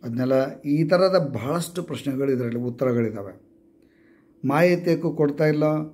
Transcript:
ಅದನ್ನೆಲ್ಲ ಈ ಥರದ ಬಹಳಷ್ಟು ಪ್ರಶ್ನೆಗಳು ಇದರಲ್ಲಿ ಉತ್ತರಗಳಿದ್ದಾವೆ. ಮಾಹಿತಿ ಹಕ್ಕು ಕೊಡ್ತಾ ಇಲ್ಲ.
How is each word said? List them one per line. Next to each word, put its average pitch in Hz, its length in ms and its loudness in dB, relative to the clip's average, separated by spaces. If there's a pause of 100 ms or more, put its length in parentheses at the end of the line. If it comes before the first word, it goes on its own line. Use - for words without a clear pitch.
ಅದನ್ನೆಲ್ಲ 131 580 -2
ಈ 151 240 2
ಥರದ 180 500 2
ಬಹಳಷ್ಟು 160 480 -4
ಪ್ರಶ್ನೆಗಳು 139 500 -4
ಇದರಲ್ಲಿ 120 260 -4
ಉತ್ತರಗಳಿದ್ದಾವೆ. 120 840 -2 (1040)
ಮಾಹಿತಿ 170 480 4
ಹಕ್ಕು 160 200 0
ಕೊಡ್ತಾ 151 340 2
ಇಲ್ಲ. 151 180 2 (300)